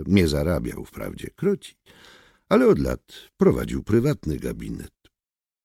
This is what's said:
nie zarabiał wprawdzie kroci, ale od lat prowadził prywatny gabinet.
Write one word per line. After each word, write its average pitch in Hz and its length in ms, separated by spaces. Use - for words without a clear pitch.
nie 90 220
zarabiał 71 580
wprawdzie - 440
kroci, - 460
ale 240 180
od 175 120
lat - 580
prowadził 64 460
prywatny 113 540
gabinet. 55 560